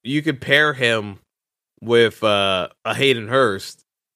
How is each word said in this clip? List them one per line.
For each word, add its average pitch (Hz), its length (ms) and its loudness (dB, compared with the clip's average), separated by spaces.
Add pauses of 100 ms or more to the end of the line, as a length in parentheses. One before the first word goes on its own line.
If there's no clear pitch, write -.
you 143 200 -4
could 147 180 -4
pair 147 320 2
him 113 480 -4 (640)
with, 113 420 2
uh, 98 460 0 (160)
a 107 80 -4
Hayden 120 340 0
Hurst, 117 560 -2 (320)